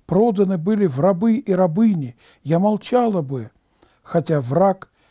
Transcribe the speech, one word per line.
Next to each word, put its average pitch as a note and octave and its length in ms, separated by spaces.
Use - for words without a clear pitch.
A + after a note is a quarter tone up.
проданы F#3+ 500
были G3+ 300
в C3+ 140
рабы G3 360
и A3+ 160
рабыни, F3+ 640
я D#3 140
молчала G#3+ 640
бы, C3 300
хотя E3 380
враг F3 500